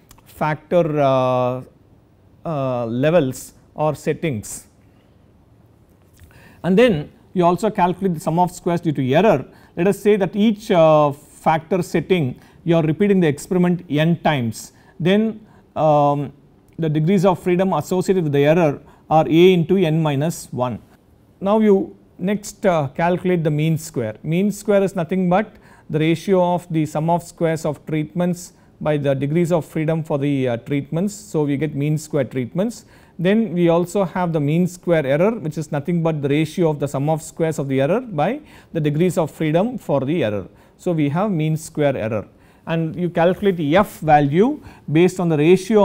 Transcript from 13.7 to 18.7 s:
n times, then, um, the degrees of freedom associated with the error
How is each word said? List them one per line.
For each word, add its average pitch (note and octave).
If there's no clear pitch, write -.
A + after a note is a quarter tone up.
n D#3+
times, B2+
then, G#3
um, D3
the D#3+
degrees D#3+
of F#3
freedom F#3
associated F#3
with D3
the C#3+
error D#3